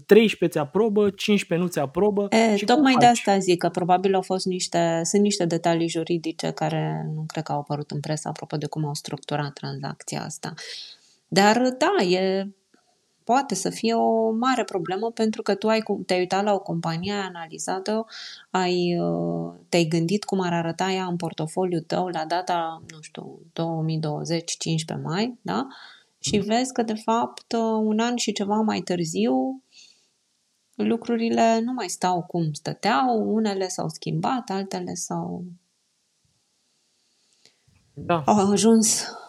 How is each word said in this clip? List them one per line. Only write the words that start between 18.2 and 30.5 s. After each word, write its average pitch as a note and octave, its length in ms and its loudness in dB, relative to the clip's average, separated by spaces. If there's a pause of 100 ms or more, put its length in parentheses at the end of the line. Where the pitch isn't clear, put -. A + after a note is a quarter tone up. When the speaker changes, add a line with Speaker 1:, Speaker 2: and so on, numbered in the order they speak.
Speaker 2:
ai, F3+ 500 2
uh, E3+ 520 -2 (160)
te-ai E3+ 160 4
gândit E3 400 0
cum G3 160 -2
ar F3 120 0
arăta E3+ 380 -2
ea F#3+ 140 -2
în F3 120 -4
portofoliul E3+ 640 -2
tău F3 280 -2
la E3 160 -4
data, E3+ 640 -4
nu D#3+ 120 -20
știu, - 400 -16 (120)
două E3 300 -2
mii D#3+ 160 0
douăzeci, D#3 580 -4
cincisprezece D#3+ 520 -4
mai, A3 340 -4
da? G#3+ 240 -4 (520)
Și - 200 -2
Speaker 1:
Mhm. G3 80 -2
Speaker 2:
vezi B3 260 0
că, A#3+ 100 -2
de A3+ 120 -4
fapt, A#3+ 580 -4
uh, A#3 80 0 (220)
un G#3+ 160 0
an A#3+ 180 0
și A#3 160 -2
ceva G#3 280 0
mai G#3 200 0
târziu, G#3+ 840 -2 (1120)